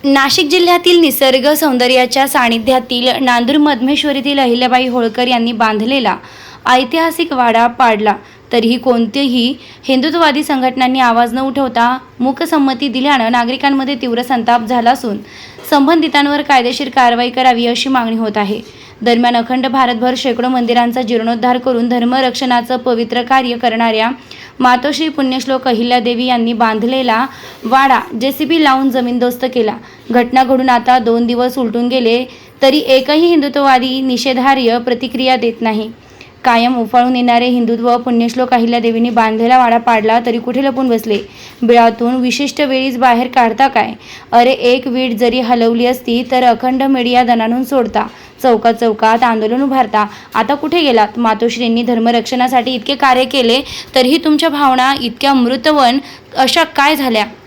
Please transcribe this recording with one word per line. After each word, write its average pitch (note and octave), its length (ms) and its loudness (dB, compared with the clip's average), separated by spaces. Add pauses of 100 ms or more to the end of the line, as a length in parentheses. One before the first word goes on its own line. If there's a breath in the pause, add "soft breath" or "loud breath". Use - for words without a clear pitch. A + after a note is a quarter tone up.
नाशिक C#4 440 2
जिल्ह्यातील F4 520 2
निसर्ग C4+ 540 2
सौंदर्याच्या B3+ 760 0
सानिध्यातील B3 800 0 (140)
नांदूर B3 360 2
मधमेश्वरीतील C#4+ 840 0
अहिल्याबाई B3+ 480 0
होळकर A#3+ 400 -2
यांनी A#3+ 240 0
बांधलेला A3 640 0 (480 loud breath)
ऐतिहासिक D#4+ 680 0
वाडा A#3 340 2
पाडला, A3 480 0 (380 loud breath)
तरीही A#3 240 2
कोणतेही A#3+ 800 0 (280 loud breath)
हिंदुत्ववादी D4+ 600 0
संघटनांनी C4 560 -2
आवाज A#3 340 2
न C4 60 -4
उठवता B3+ 580 -2 (220)
मूकसंमती C#4 680 -2
दिल्यानं B3+ 440 0
नागरिकांमध्ये C4 640 -2
तीव्र A#3+ 260 -4
संताप A#3+ 440 0
झाला A#3 260 0
असून A#3 260 -4 (520 loud breath)
संबंधितांवर D4 720 2
कायदेशीर C4 480 0
कारवाई A#3+ 400 2
करावी B3 360 2
अशी A#3+ 240 -2
मागणी A#3 280 0
होत G#3+ 200 -2
आहे. G#3 240 -2 (400 loud breath)
दरम्यान, A#3+ 360 2
अखंड B3+ 300 -2
भारतभर B3 500 0
शेकडो A#3+ 300 -2
मंदिरांचा A#3+ 540 0
जीर्णोद्धार A#3 560 -2
करून A#3+ 320 -2
धर्मरक्षणाचं B3 880 0
पवित्र A#3+ 460 -2
कार्य B3 340 0
करणाऱ्या A3+ 540 0 (480 loud breath)
मातोश्री B3+ 500 0
पुण्यश्लोक C4 580 -4
अहिल्यादेवी A#3+ 580 0
यांनी A#3 280 0
बांधलेला A#3 720 0 (380 loud breath)
वाडा C4 360 2 (220)
जेसीबी D4+ 420 -2
लावून C4+ 260 2
जमीनदोस्त B3 640 -2
केला. A3 240 -2 (340 loud breath)
घटना B3 320 2
घडून B3+ 260 0
आता B3 300 2
दोन A#3 260 0
दिवस B3 320 -2
उलटून A#3+ 300 -2
गेले, B3 380 0 (360 loud breath)
तरी C#4 180 4
एकही C#4+ 480 2
हिंदुत्ववादी C4+ 760 0
निषेधार्ह B3+ 760 0
प्रतिक्रिया B3 580 -2
देत A#3 260 -4
नाही. A3 300 -4 (520 loud breath)
कायम B3 340 2
उफाळून B3 380 2
येणारे B3 320 2
हिंदुत्व, A#3+ 500 0
पुण्यश्लोक B3 560 0
अहिल्यादेवींनी A#3 560 0
बांधलेला A3+ 480 2
वाडा A#3 200 4
पाडला, A3+ 480 2
तरी A#3 140 -2
कुठे B3 240 -4
लपून C4 260 -2
बसले? A3 280 -2 (440 loud breath)
बिळातून A#3 540 2
विशिष्ट B3+ 460 -2
वेळीच C4 360 -2
बाहेर B3 300 2
काढता B3 400 2
काय? A3+ 260 -2 (380 loud breath)
अरे, A#3+ 200 4
एक B3+ 360 0
वीट B3 300 -2
जरी A#3+ 220 0
हलवली A#3 460 0
असती, A#3+ 460 -2
तर B3+ 120 2
अखंड B3+ 400 0
मीडिया B3 400 2
दणाणून A#3 400 0
सोडता. A3+ 440 -2 (360 loud breath)
चौकात A#3 300 2
चौकात A3+ 500 0
आंदोलन A3+ 400 0
उभारता. A#3+ 440 0 (260 loud breath)
आता A3+ 220 0
कुठे D#4 260 -2
गेलात? A#3 260 2 (100)
मातोश्रींनी A#3 680 0
धर्मरक्षणासाठी A#3+ 880 0
इतके B3+ 240 -4
कार्य B3+ 300 2
केले, B3+ 360 0 (340 loud breath)
तरीही B3+ 280 2
तुमच्या D#4 260 2
भावना C#4 520 0
इतक्या B3+ 320 -2
मृतवन C4 640 2 (400 loud breath)
अशा C4 260 2
काय D4+ 320 0
झाल्या? A#3 300 -2 (220)